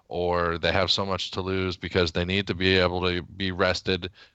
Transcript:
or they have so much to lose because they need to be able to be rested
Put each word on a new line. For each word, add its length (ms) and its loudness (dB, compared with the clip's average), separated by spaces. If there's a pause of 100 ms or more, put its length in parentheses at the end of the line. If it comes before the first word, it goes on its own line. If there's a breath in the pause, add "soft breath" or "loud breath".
or 500 0
they 140 2
have 180 2
so 160 -2
much 240 -4
to 100 -6
lose 380 -2
because 340 0
they 140 0
need 220 0
to 60 -2
be 220 4
able 240 2
to 220 -2
be 280 -6
rested 600 0 (240 loud breath)